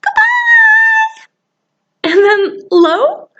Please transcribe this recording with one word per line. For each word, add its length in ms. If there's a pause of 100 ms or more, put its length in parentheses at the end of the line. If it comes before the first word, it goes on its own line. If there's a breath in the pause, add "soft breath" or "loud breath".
Goodbye. 1200 (800)
And 200
then 360 (100)
low. 580 (120)